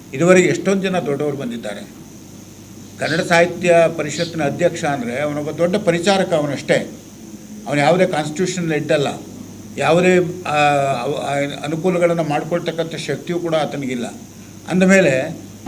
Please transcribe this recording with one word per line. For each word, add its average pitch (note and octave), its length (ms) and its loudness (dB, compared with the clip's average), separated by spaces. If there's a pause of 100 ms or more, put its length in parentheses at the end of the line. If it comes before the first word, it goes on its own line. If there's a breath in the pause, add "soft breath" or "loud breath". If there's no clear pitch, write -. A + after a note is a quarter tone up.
(140)
ಇದುವರೆಗೆ F3 340 6
ಎಷ್ಟೊಂದು F#3 360 0
ಜನ F3+ 160 -2
ದೊಡ್ಡವರು C#3+ 380 -2
ಬಂದಿದ್ದಾರೆ. A2+ 500 -8 (1120)
ಕನ್ನಡ D3 220 -2
ಸಾಹಿತ್ಯ F3 540 4 (220)
ಪರಿಷತ್ತಿನ D#3 460 -4
ಅಧ್ಯಕ್ಷ C#3 400 0
ಅಂದರೆ C3 380 -4
ಅವನೊಬ್ಬ D3 300 -4
ದೊಡ್ಡ E3+ 240 0
ಪರಿಚಾರಕ F3+ 580 0
ಅವನಷ್ಟೇ, D3 580 0 (760)
ಅವನು C#3+ 120 0
ಯಾವುದೇ E3+ 260 4
ಕಾನ್ಸ್ಟಿಟ್ಯೂಷನಲ್ E3 680 -2
ಹೆಡ್ D3 180 -2
ಅಲ್ಲ, C#3+ 160 2 (680)
ಯಾವುದೇ, F3 400 4 (280)
ಆ, D3+ 120 0 (440)
ಅವ-, C#3 140 -4
ಆ, C#3 480 -4
ಅನುಕೂಲಗಳನ್ನು E3+ 600 0
ಮಾಡ್ಕೊಳ್ತಕ್ಕಂಥ D#3+ 720 -4
ಶಕ್ತಿಯೂ D3+ 440 -4
ಕೂಡ E3 160 -2
ಆತನಿಗಿಲ್ಲ. C3 500 -4 (640 loud breath)
ಅಂದಮೇಲೆ E3+ 680 4 (300)